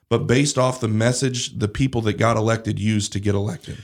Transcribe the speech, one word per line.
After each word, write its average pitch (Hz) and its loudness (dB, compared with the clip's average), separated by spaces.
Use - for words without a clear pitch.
but 117 2
based 135 2
off 127 0
the 113 -2
message 120 0
the 113 0
people 127 0
that 107 0
got 113 2
elected 110 0
used 104 0
to 101 -4
get 101 0
elected. - -6